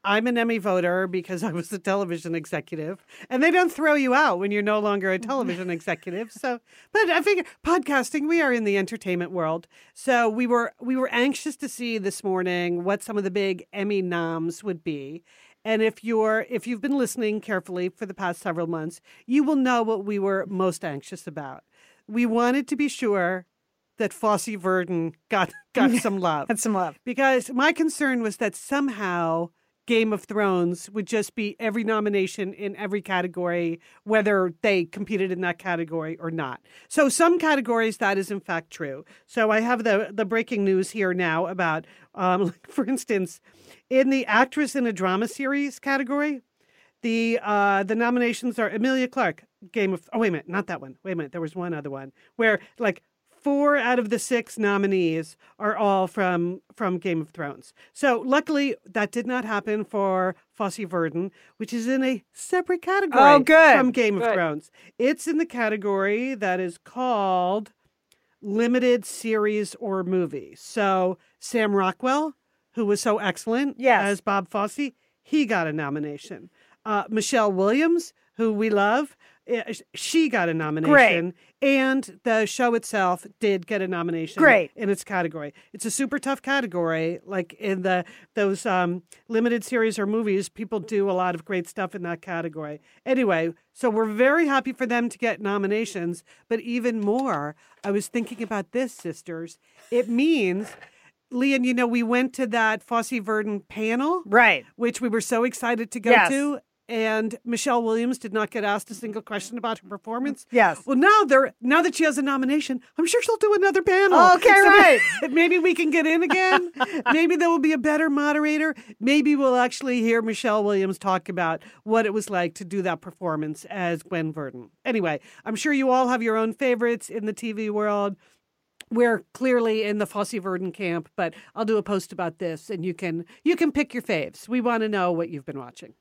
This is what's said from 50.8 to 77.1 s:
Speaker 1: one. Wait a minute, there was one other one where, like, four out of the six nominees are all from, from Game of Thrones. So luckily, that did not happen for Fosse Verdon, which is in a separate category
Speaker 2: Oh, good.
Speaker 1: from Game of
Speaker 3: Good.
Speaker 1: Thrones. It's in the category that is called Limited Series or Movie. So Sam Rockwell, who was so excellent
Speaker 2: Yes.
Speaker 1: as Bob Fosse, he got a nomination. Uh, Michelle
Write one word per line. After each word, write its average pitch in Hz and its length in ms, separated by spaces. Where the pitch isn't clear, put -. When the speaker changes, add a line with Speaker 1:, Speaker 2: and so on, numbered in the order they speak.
Speaker 1:
one. 135 240
Wait 190 80
a 180 40
minute, 147 160
there 170 100
was 156 120
one 175 200
other 147 160
one 135 200
where, 220 220
like, 208 240
four 285 480
out 247 220
of 220 100
the 233 100
six 233 400
nominees 196 800
are 214 180
all 196 300
from, 180 560
from 185 220
Game 170 240
of 156 80
Thrones. 143 460
So 254 320
luckily, 285 500
that 208 240
did 240 160
not 247 180
happen 214 400
for 190 500
Fosse 196 240
Verdon, 175 520
which 220 160
is 226 120
in 262 160
a 254 300
separate 359 480
category 349 420
Speaker 2:
Oh, 285 180
good. 311 360
Speaker 1:
from 254 140
Game 220 260
of 185 60
Speaker 3:
Good. 226 100
Speaker 1:
Thrones. 160 380
It's 277 300
in 294 80
the 320 80
category 214 920
that 190 240
is 180 200
called 202 920
Limited 240 640
Series 214 720
or 190 280
Movie. 165 520
So 190 640
Sam 214 340
Rockwell, 254 600
who 233 120
was 202 140
so 208 180
excellent 226 600
Speaker 2:
Yes. 240 260
Speaker 1:
as 202 160
Bob 196 300
Fosse, 214 420
he 294 240
got 196 200
a 151 60
nomination. 151 800
Uh, 208 240
Michelle 220 420